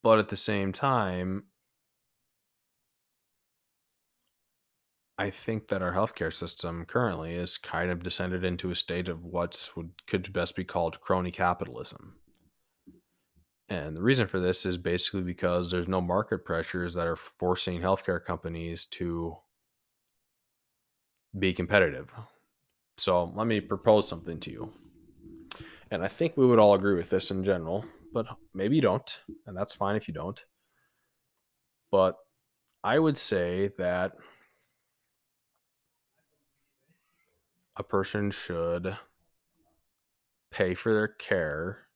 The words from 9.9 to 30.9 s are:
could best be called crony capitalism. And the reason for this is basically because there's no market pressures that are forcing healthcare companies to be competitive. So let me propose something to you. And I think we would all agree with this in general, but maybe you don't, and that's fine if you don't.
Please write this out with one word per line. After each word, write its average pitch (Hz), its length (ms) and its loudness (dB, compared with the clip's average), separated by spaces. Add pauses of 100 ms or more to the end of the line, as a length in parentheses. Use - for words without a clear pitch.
could 95 260 -4
best 87 240 -2
be 92 80 -4
called 82 360 -4
crony 90 300 0
capitalism. - 840 -4 (1500)
And 78 260 -4
the 85 60 -6
reason 120 240 4
for 92 140 -2
this 90 260 2
is 90 100 0
basically 90 460 -2
because 87 480 0
there's 90 180 -2
no 92 140 2
market 90 420 0
pressures 87 500 -4
that 85 120 -2
are 82 100 -2
forcing 90 640 -2
healthcare 92 420 0
companies 85 640 -6
to - 520 -6 (2000)
be 92 160 2
competitive. 87 580 2 (840)
So 87 380 2
let 110 100 0
me 107 140 2
propose 107 460 4
something 85 340 -8
to - 100 -10
you. - 220 -12 (1160)
And 92 140 -2
I 98 40 -2
think - 280 -2
we 135 100 8
would 120 120 8
all 104 160 10
agree 98 200 4
with 85 140 -2
this 92 220 0
in 95 140 -2
general, 90 420 0 (260)
but 113 140 -2 (260)
maybe 104 240 0
you 147 60 4
don't, 101 340 0 (300)
and 95 100 -12
that's 98 180 -4
fine 101 220 0
if 104 120 -4
you 82 60 -8
don't. 92 300 -8 (1500)